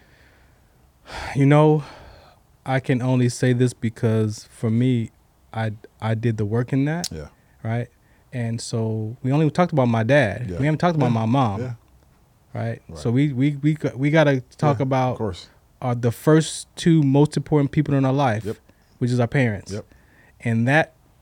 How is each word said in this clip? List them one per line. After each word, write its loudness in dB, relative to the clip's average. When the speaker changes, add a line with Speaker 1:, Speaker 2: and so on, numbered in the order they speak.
Speaker 1:
You 4
know, 4
I -2
can 0
only 2
say 0
this 2
because -2
for -4
me, 0
I, -4
I -2
did -2
the -2
work -2
in 2
that, -4
Speaker 2:
Yeah. -12
Speaker 1:
right? -4
And -4
so -4
we -2
only 2
talked 0
about 2
my 2
dad. 2
Speaker 2:
Yeah. -6
Speaker 1:
We 0
haven't 0
talked 0
about 2
Speaker 2:
Yeah. 2
Speaker 1:
my -2
mom, 2
Speaker 2:
Yeah. -8
Speaker 1:
right? -8
Speaker 2:
Right. -16
Speaker 1:
So -4
we, 2
we, 0
we, 2
got, -6
we 0
gotta 4
talk 0
Speaker 2:
Yeah, 0
Speaker 1:
about 0
Speaker 2:
of -8
course. -6
Speaker 1:
are -2
the -2
first 2
two 4
most 4
important 0
people 0
in 2
our 2
life, 0
Speaker 2:
Yep. -6
Speaker 1:
which -2
is 0
our 2
parents. -2
Speaker 2:
Yep. -10
Speaker 1:
And 0
that 2